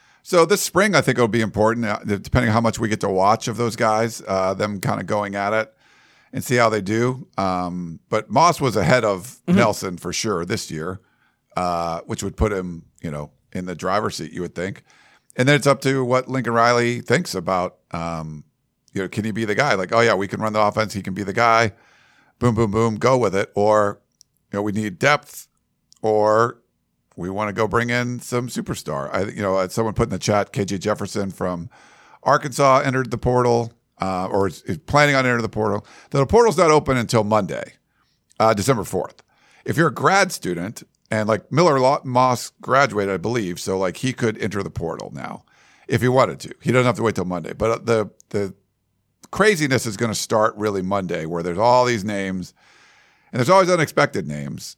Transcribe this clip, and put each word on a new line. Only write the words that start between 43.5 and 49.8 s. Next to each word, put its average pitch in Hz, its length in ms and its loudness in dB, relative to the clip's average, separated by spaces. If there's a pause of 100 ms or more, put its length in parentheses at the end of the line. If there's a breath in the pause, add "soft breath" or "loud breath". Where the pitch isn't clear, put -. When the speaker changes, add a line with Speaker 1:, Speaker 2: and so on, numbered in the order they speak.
Speaker 1:
so, 95 180 -4
like, 92 200 -2
he 127 160 -2
could 113 260 -2
enter 101 240 -4
the - 80 -10
portal 80 420 -8
now - 320 -12 (420 soft breath)
if 117 140 0
he 123 60 2
wanted 123 320 4
to. - 200 -14
He 120 120 -2
doesn't 123 160 4
have 117 80 2
to - 80 -4
wait 110 100 2
till 92 120 -4
Monday. 90 280 -6
But, 110 160 -2
uh, 113 140 -2
the, 113 260 0 (200)
the 101 260 -4 (760)
craziness 151 560 2